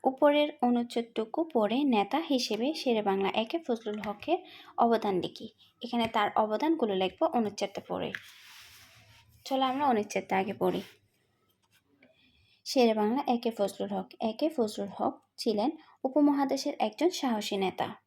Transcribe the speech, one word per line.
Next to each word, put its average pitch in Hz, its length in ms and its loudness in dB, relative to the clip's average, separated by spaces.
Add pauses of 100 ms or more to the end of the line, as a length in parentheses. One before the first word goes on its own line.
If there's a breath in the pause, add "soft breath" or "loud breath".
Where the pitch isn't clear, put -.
উপরের 294 440 4 (140)
অনুচ্ছেদটুকু 240 760 -2 (120)
পড়ে 220 320 2
নেতা 226 360 2
হিসেবে 247 540 0
শেরে 226 280 0
বাংলা 196 320 2
একে 226 240 -2
ফজলুল 220 420 -4
হকের 214 380 -4 (400 loud breath)
অবদান 220 420 4
লিখি। - 260 -10 (360 soft breath)
এখানে 240 260 -2
তার 220 280 0
অবদানগুলো 220 580 0
লিখব 185 260 -2 (120)
অনুচ্ছেদটা 208 480 -4
পড়ে। 175 280 -6 (1400 loud breath)
চলো 269 180 0
আমরা 262 220 0
অনুচ্ছেদটা 208 520 0
আগে 196 160 -2
পড়ি। 180 280 -2 (1800 soft breath)
শেরে 233 280 4
বাংলা 220 320 2
একে 240 240 0
ফজলুল 196 420 -4
হক। 190 160 -6 (120)
একে 226 280 -2
ফজলুল 208 420 -4
হক 220 240 -4 (240)
ছিলেন 214 320 0 (340 loud breath)
উপমহাদেশের 277 760 2
একজন 220 320 0
সাহসী 220 460 -2
নেতা 190 300 -2 (200)